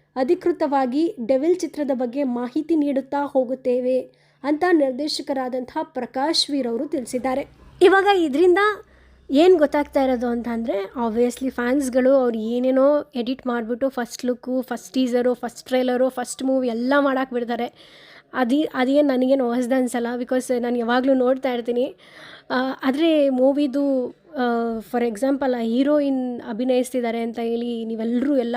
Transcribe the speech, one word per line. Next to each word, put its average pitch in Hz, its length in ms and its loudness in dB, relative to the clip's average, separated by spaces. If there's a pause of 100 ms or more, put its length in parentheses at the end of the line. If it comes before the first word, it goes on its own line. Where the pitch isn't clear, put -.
(160)
ಅಧಿಕೃತವಾಗಿ 294 1000 0 (120)
ಡೆವಿಲ್ 277 300 2
ಚಿತ್ರದ 294 380 -6
ಬಗ್ಗೆ 247 300 -4
ಮಾಹಿತಿ 247 520 -2
ನೀಡುತ್ತಾ 285 460 -2
ಹೋಗುತ್ತೇವೆ 254 760 -2 (420)
ಅಂತ 302 300 0
ನಿರ್ದೇಶಕರಾದಂತಹ 269 1080 -2
ಪ್ರಕಾಶ್ 285 680 -4
ವೀರ್ 269 180 -2
ಅವರು 233 200 -4
ತಿಳಿಸಿದ್ದಾರೆ. 262 580 -4 (360)
ಇವಾಗ 381 240 6 (100)
ಇದರಿಂದ 339 420 4 (720)
ಏನ್ 330 280 6
ಗೊತ್ತಾಗ್ತಾ 285 440 2
ಇರೋದು 254 240 0
ಅಂತ 240 220 -4
ಅಂದ್ರೆ, 233 360 -4 (240)
obviously 240 420 -2
ಫ್ಯಾನ್ಸ್‌ಗಳು 254 640 2
ಅವ್ರು 247 260 2
ಏನೇನೋ 262 760 2
ಎಡಿಟ್ 247 300 -6
ಮಾಡ್ಬಿಟ್ಟು 240 420 -4
ಫಸ್ಟ್ 240 360 -8
ಲುಕ್ಕು, 247 380 -4
ಫಸ್ಟ್ - 320 -10
ಟೀಸರು, 247 400 0
ಫಸ್ಟ್ - 320 -12
ಟ್ರೈಲರು, 254 420 0
ಫಸ್ಟ್ 254 340 -8
ಮೂವಿ 262 260 0
ಎಲ್ಲ 240 300 -2
ಮಾಡಾಕ್ 262 340 0
ಬಿಡ್ತಾರೆ. 240 340 -4 (680)
ಅದಿ-, 262 400 0
ಅದೇನ್ 269 340 2
ನನಗೇನು 254 380 2
ಹೊಸ್ದು 240 280 0
ಅನ್ಸಲ್ಲ, 247 320 0 (100)
because 254 460 -2
ನಾನು 240 160 -2
ಯಾವಾಗ್ಲೂ 254 360 2
ನೋಡ್ತಾ 262 380 2
ಇರ್ತೀನಿ. 240 440 -2 (540)
ಆ, 262 40 -4 (280)
ಆದ್ರೆ 294 460 4
ಮೂವಿದು, 269 840 2
ಆ, 233 680 -4
for 240 320 -4
example 262 460 -2
ಆ 233 40 -6
ಹೀರೋಯಿನ್ 262 880 0
ಅಭಿನಯಿಸ್ತಿದ್ದಾರೆ 247 720 -2
ಅಂತ 233 180 -6
ಹೇಳಿ 233 460 -4
ನೀವೆಲ್ರೂ 233 520 -2
ಎಲ್ಲ 240 200 -2